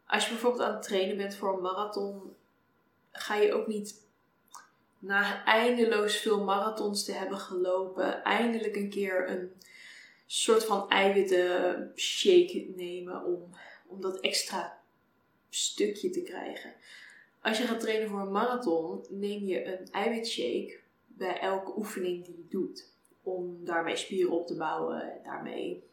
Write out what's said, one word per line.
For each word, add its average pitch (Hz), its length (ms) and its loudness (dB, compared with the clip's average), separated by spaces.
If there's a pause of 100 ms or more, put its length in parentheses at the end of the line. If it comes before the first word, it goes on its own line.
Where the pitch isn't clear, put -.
als - 180 2
je - 60 -2
bijvoorbeeld 240 320 0
aan 208 120 0
het - 80 -8
trainen 196 340 0
bent 196 180 -4
voor 196 200 -2
een 185 80 -4
marathon, 202 760 -4 (760)
ga - 220 -6
je 208 180 6
ook 240 140 0
niet 208 360 -6 (960)
na 202 460 0
eindeloos 220 720 6
veel 202 280 2
marathons 202 600 0
te 196 80 -6
hebben 196 260 -4
gelopen, 185 840 -2
eindelijk 214 540 2
een 202 140 -2
keer 185 400 0
een 180 220 -6 (760)
soort 220 380 4
van 202 260 0
eiwitten 185 1040 4
shake - 800 6
nemen 180 480 -8
om, 175 260 -4 (360)
om 190 140 -14
dat 185 200 -4
extra - 580 -4 (680)
stukje - 640 -2
te - 120 -4
krijgen. - 520 -10 (680)
Als 220 160 0
je 247 60 2
gaat 226 160 -2
trainen 220 280 0
voor 202 120 -4
een 196 120 -4
marathon, 196 800 0
neem 202 340 -4
je 180 200 -2
een 185 280 -8
eiwitshake - 840 -2 (280)
bij 185 340 -6
elke 190 360 -2
oefening 180 480 -4
die 165 120 -16
je 170 120 -18
doet. - 440 -6 (300)
Om 180 420 -6
daarmee 165 320 0
spieren 180 360 0
op 170 140 0
te 165 100 -6
bouwen 160 440 -2
en - 220 -10
daarmee - 600 -8 (100)